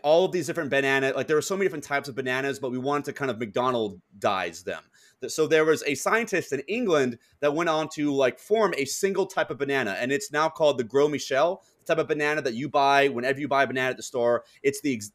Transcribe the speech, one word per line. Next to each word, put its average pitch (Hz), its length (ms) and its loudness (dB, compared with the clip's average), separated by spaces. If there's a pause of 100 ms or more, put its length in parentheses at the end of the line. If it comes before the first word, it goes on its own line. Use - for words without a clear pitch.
all 165 220 6
of 175 80 0
these 165 140 -4
different 151 240 -4
banana, 139 440 2
like, 127 120 -4
there 156 100 2
were 151 60 2
so 196 120 -4
many 196 120 0
different 156 180 -6
types 143 240 -4
of 123 60 -12
bananas, 131 440 -2
but 135 120 -4
we 127 80 -4
wanted 139 280 -2
to 143 60 -8
kind 135 180 -4
of 107 80 -4
McDonaldize 101 1300 -2
them. 82 180 -6 (380)
Th-, 117 100 -8
so 156 160 0
there 156 180 4
was 156 200 4
a 147 100 -2
scientist 196 580 -2
in 139 80 -2
England 160 580 0 (220)
that 143 140 2
went 170 140 -2
on 156 220 0
to, 147 220 -2
like, 135 260 2
form 208 400 0
a 139 80 0
single 190 400 -2
type 160 240 -2
of 131 80 -8
banana, 135 420 0
and 123 120 -2
it's 143 200 -4
now 151 160 2
called 147 300 2
the 123 60 0
Gros 139 260 2
Michel 151 520 0 (220)
type 160 140 0
of 143 100 0
banana 151 320 0
that 131 140 -2
you 131 120 -6
buy 139 420 4
whenever 127 300 -2
you 147 80 -6
buy 139 160 2
a 131 40 2
banana 127 240 -2
at 123 80 -4
the 110 40 -12
store. 120 400 2 (200)
It's 139 180 0
the 139 140 -2
ex-, 107 200 -8